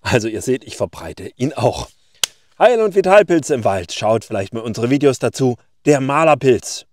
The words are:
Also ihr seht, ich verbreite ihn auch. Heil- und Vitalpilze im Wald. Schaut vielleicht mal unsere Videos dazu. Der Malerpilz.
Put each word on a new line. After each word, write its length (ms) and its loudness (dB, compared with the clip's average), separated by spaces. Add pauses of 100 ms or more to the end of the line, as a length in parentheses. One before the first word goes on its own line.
Also 260 -2
ihr 140 -6
seht, 220 -4
ich 140 -18
verbreite 580 -10
ihn 180 -4
auch. 360 -4 (680)
Heil- 240 4
und 140 0
Vitalpilze 580 2
im 100 -4
Wald. 300 -2
Schaut 320 0
vielleicht 280 -6
mal 80 -6
unsere 280 -4
Videos 300 2
dazu. 380 -2 (280)
Der 140 4
Malerpilz. 920 2